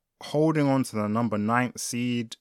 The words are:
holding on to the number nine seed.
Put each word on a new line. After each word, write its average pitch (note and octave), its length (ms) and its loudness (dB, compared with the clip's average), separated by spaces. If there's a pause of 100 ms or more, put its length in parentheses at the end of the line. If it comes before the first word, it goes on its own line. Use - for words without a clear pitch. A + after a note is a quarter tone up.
(220)
holding D3+ 480 2
on C3+ 140 4
to - 120 -10
the G#2 120 0
number A2 300 0
nine A#2 380 2
seed. A#2+ 640 -4